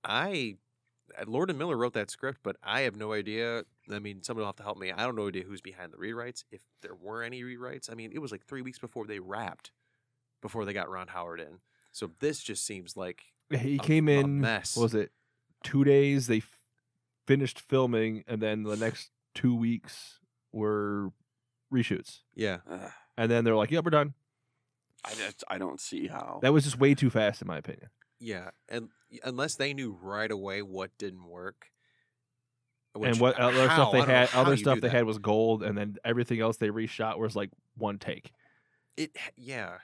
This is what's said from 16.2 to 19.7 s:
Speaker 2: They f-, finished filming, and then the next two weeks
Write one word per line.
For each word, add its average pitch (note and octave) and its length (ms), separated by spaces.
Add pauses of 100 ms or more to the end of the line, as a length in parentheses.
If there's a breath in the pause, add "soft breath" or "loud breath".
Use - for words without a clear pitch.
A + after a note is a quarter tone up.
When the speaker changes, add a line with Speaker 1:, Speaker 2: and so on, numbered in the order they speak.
Speaker 2:
They A2 120
f-, - 200 (680)
finished C3+ 340
filming, A2+ 680
and A2+ 140
then G#2+ 220
the G#2+ 140
next A2 340 (240)
two B2 200
weeks - 640 (340)